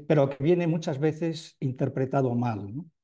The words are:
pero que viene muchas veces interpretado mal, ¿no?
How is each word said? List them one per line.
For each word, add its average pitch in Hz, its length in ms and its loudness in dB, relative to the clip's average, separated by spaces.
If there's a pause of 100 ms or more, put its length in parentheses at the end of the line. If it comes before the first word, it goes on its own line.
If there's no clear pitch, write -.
pero 139 240 4
que - 120 -8
viene 175 240 4
muchas 160 340 -2
veces 156 600 -2
interpretado 131 760 0
mal, 110 420 -2
¿no? 160 140 -10 (140)